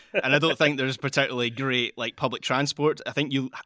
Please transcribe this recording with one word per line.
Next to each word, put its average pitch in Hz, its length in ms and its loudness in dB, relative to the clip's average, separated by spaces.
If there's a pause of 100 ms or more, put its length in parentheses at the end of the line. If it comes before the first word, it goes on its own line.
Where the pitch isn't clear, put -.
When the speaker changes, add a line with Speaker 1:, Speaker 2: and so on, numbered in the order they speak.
(120)
Speaker 1:
<laughs> 196 100 2
Speaker 2:
and 131 120 4
I 147 40 6
don't 160 200 2
think 147 180 4
there's 131 220 -2
particularly 127 500 0
great, 123 480 -2
like, 120 180 -6
public 120 280 -4
transport. 143 640 0
I 123 60 -6
think 143 200 -2
you 131 160 -2 (180)